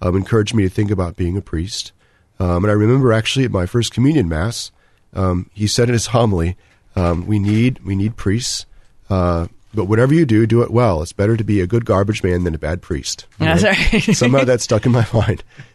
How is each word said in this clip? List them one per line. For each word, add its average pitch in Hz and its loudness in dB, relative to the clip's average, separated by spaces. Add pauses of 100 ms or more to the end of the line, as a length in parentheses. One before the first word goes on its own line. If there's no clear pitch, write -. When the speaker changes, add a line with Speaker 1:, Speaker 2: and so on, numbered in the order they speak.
Speaker 1:
um, 87 0
encouraged 104 0
me 104 2
to 92 2
think 104 -2
about 92 -4
being 90 -2
a 95 -6
priest. - -8 (480)
Um, 87 0
and 104 2
I - 2
remember 117 4
actually 113 0
at 110 -4
my 90 -2
first 117 -2
communion 131 2
mass, 82 -6 (420)
um, 92 -2
he 104 -2
said 120 0
in 123 0
his 113 -2
homily, 95 0 (380)
um, 87 -2
"We 107 0
need, 107 0
we 98 -4
need 101 -2
priests, - -4 (460)
uh, 87 0 (220)
but 104 -4
whatever 117 2
you 170 4
do, 113 4
do 117 4
it - -4
well. 107 0
It's - -12
better 107 0
to 110 -2
be 104 0
a 90 -2
good 117 -2
garbage 104 0
man 90 0
than 82 -2
a - -6
bad 78 -6
priest." - -8 (120)
You 160 0
Speaker 2:
That's 170 2
Speaker 1:
know? 190 2
Speaker 2:
right. 196 2
<laughs> 214 2
Speaker 1:
Somehow 131 2
that 123 2
stuck 110 0
in 123 4
my 120 2
<laughs> - -14
mind. 110 0 (320)